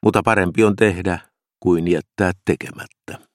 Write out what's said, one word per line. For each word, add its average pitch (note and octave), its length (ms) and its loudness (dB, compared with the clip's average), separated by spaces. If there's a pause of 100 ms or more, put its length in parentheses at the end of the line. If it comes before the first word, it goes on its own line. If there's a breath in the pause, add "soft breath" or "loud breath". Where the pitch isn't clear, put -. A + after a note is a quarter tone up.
mutta G#2+ 200 2
parempi G2+ 420 2
on G#2 120 2
tehdä F#2 420 0 (420)
kuin F2 280 0
jättää F2+ 440 -2 (120)
tekemättä. - 920 -8